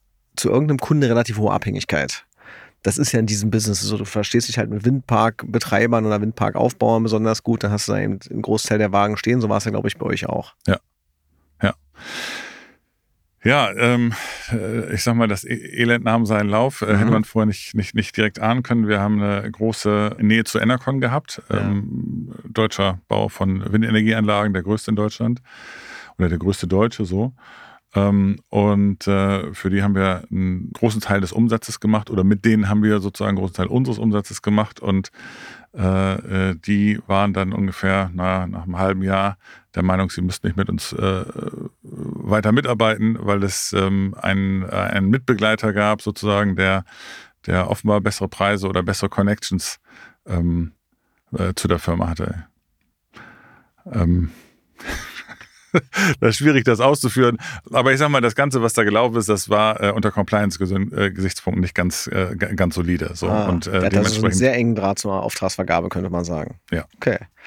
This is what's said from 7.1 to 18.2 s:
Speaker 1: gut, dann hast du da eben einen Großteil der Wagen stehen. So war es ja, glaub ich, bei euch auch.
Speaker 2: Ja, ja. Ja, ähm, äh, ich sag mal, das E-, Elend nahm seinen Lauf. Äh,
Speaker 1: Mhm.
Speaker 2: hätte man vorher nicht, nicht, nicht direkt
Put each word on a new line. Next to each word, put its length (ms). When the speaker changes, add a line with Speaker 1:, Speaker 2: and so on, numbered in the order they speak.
Speaker 1:
gut, 220
dann 80
hast 160
du 40
da 60
eben 220
einen 100
Großteil 380
der 140
Wagen 240
stehen. 240
So 80
war 80
es 80
ja, 80
glaub 120
ich, 140
bei 80
euch 220
auch. 260
Speaker 2:
Ja, 140
ja. 140
Ja, 340
ähm, 380
äh, 420
ich 80
sag 140
mal, 100
das 160
E-, 120
Elend 500
nahm 200
seinen 260
Lauf. 320
Äh, 100
Speaker 1:
Mhm. 60
Speaker 2:
hätte 120
man 140
vorher 220
nicht, 280
nicht, 220
nicht 200
direkt 220